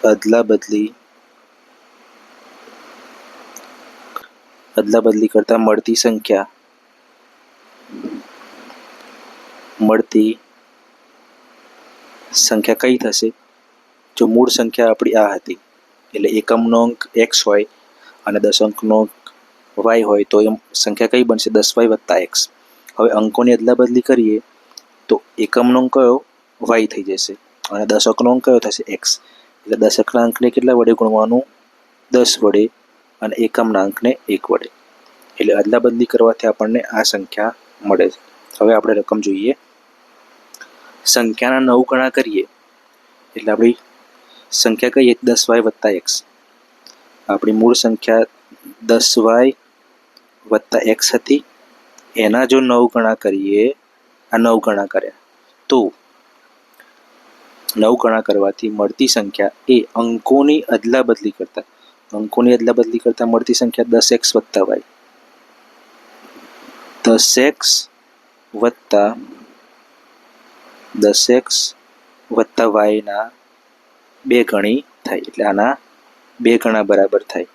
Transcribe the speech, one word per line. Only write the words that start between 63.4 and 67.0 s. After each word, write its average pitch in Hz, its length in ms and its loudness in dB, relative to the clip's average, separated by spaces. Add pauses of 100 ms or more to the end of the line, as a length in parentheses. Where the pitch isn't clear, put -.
સંખ્યા 120 340 -2
દસ 113 180 2
એક્સ - 240 0
વત્તા 104 340 0
વાય. - 160 -4 (2250)